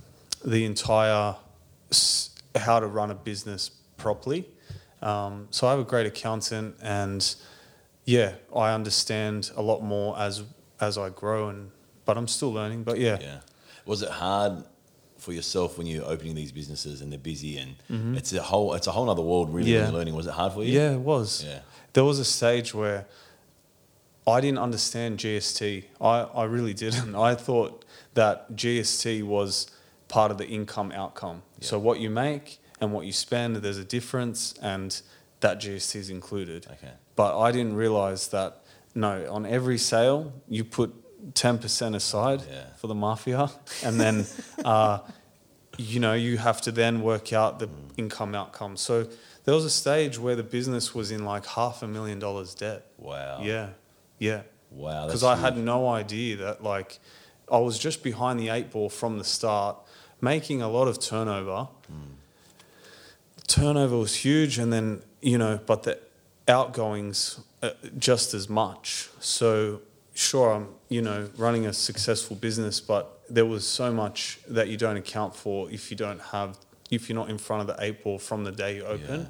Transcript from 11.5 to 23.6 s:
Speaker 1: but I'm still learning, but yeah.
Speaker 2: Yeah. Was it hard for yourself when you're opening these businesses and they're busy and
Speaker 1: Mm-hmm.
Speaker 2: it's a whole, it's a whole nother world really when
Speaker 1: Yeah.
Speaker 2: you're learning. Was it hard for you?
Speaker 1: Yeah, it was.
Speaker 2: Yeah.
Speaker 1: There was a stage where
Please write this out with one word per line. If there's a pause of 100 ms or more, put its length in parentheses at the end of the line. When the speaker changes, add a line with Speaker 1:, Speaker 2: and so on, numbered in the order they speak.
Speaker 1:
but
I'm
still
learning,
but
yeah.
Speaker 2:
Yeah. (460)
Was
it
hard (560)
for
yourself
when
you're
opening
these
businesses
and
they're (140)
busy
and (160)
Speaker 1:
Mm-hmm.
Speaker 2:
it's
a
whole,
it's
a
whole
nother
world
really
when
Speaker 1:
Yeah.
Speaker 2:
you're
learning.
Was
it
hard
for
you?
Speaker 1:
Yeah,
it
was.
Speaker 2:
Yeah. (340)
Speaker 1:
There
was
a
stage
where (1200)